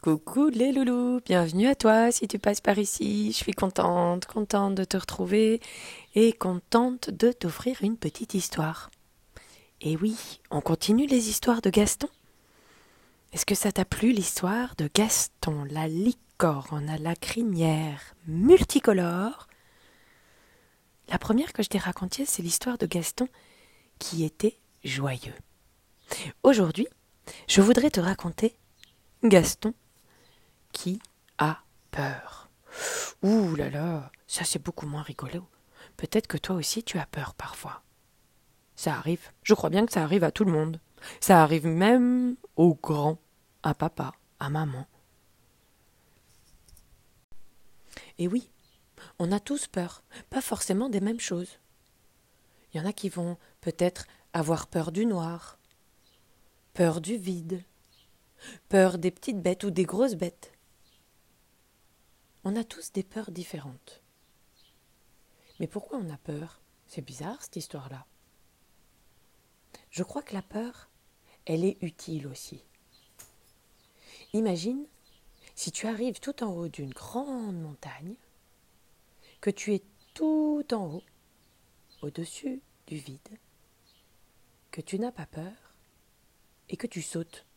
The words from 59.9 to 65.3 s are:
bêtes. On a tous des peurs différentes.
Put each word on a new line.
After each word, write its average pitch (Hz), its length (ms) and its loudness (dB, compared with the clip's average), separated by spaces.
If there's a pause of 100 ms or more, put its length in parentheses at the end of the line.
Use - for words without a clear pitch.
bêtes. 170 340 -10 (2000)
On 196 120 -2
a 226 80 -4
tous - 260 -16
des 190 120 -6
peurs 208 280 -12
différentes. 147 720 -14 (1600)